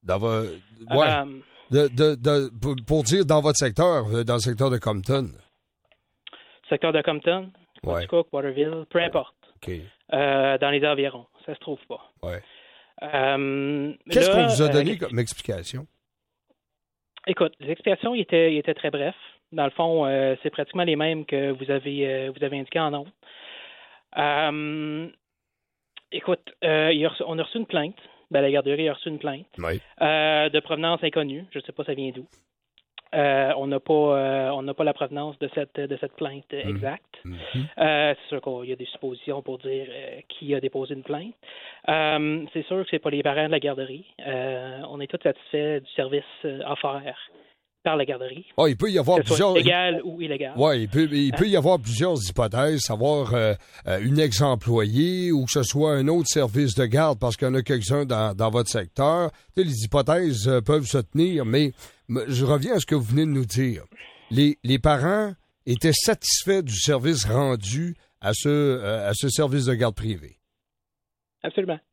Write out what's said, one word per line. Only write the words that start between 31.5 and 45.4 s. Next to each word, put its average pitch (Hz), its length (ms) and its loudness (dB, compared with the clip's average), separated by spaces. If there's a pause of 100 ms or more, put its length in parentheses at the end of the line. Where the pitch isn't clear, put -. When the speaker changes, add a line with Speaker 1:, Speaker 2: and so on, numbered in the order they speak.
Speaker 2:
Je 143 100 -10
sais - 120 -16
pas 147 120 -10
ça 147 100 -4
vient 135 200 -6
d'où. 127 120 -14 (880)
Euh, 139 420 4
on 139 120 -4
n'a 139 120 -2
pas, - 140 2
euh, 139 560 2
on 139 100 -4
n'a 135 140 -6
pas 160 100 -2
la 156 80 2
provenance 143 460 -6
de 143 160 -6
cette, 147 260 -6
de 139 180 -6
cette - 140 -8
plainte, 139 400 -10
euh, 139 120 -8
Speaker 1:
Mhm. 104 120 -4
Speaker 2:
exacte. 131 380 -8 (100)
Speaker 1:
Mhm. 90 140 -12 (400)
Speaker 2:
Euh, 151 420 2
c'est - 80 -20
sûr 139 140 -8
qu'il 123 260 -8
y 131 40 -6
a 123 40 -6
des 127 80 -12
suppositions 135 560 -8
pour 131 160 -10
dire, 135 320 -8
euh, 135 400 -14
qui 143 260 -6
a 135 60 -2
déposé 135 320 -6
une 135 120 -12
plainte. 160 280 -8 (560)
Euh, 156 640 0
c'est 156 140 -6
sûr 190 160 -2
que 180 80 -6
c'est 156 80 0
pas 156 100 -2
les 143 140 0
parents 147 240 2
de 156 60 0
la 156 80 2
garderie. 135 440 -6 (220)
Euh, 131 640 -6
on 143 100 -12
est 139 60 -8
tous - 160 -8
satisfaits 147 580 -2